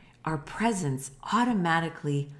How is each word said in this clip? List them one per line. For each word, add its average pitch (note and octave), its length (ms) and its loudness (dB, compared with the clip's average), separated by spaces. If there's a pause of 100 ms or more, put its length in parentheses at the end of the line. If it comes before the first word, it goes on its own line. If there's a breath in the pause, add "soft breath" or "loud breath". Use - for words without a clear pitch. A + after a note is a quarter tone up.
(240 soft breath)
our D#3+ 140 -2
presence D#3+ 720 -2 (220)
automatically E3 1080 2